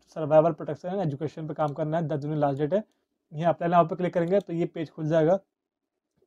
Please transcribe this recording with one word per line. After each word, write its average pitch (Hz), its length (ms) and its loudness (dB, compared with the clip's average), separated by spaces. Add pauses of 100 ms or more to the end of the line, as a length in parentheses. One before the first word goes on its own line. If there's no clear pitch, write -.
(180)
survival 156 380 4
protection 165 380 -8
and 196 120 -2
education 151 420 -6
पे 160 60 -8
काम 147 200 -2
करना 156 240 -2
है। 165 100 -2
दस 151 120 -4
जनवरी 147 200 -4
लास्ट 139 200 0
डेट 151 140 0
है। 214 100 0 (500)
यहाँ 160 200 0
अप्लाई 170 160 -4
नाउ 170 180 6
पे 175 80 -6
क्लिक 170 180 -2
करेंगे, 175 260 0
तो 180 140 -6
ये 170 120 -2
पेज 165 260 -8
खुल 156 180 -6
जाएगा। 165 300 4 (880)